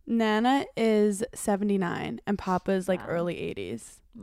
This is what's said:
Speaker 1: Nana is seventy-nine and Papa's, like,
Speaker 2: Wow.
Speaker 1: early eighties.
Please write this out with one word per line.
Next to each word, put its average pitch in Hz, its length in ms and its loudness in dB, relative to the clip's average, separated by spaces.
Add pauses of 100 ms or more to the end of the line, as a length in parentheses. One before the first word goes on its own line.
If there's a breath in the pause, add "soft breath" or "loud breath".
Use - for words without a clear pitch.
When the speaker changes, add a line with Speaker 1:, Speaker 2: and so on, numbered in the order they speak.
Speaker 1:
Nana 226 580 4 (120)
is 214 460 4 (120)
seventy-nine 202 920 -2
and 202 120 0
Papa's, 185 500 -2
like, 185 180 0
Speaker 2:
Wow. - 60 -6
Speaker 1:
early 170 260 -2
eighties. 131 640 -8 (220)